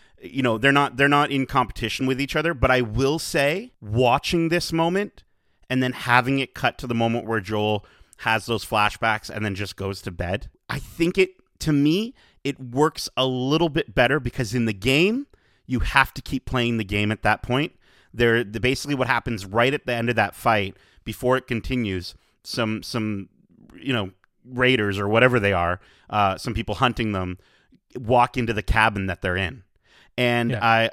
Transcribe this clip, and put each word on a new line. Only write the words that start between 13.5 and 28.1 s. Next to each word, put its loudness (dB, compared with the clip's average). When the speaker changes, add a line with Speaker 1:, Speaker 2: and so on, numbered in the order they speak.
Speaker 1:
bit -4
better 2
because -4
in 0
the 0
game, 0
you -2
have 2
to -10
keep -6
playing -2
the -2
game -2
at -6
that 0
point. -2
There, 2
the, -8
basically -2
what 0
happens -2
right 2
at -6
the -2
end -2
of -2
that 2
fight, 0
before 0
it -6
continues, -4
some, -4
some, -6
you -4
know, -2
raiders 2
or -2
whatever 6
they 4
are, 0
uh, 2
some -8
people -4
hunting 0
them, -4
walk 2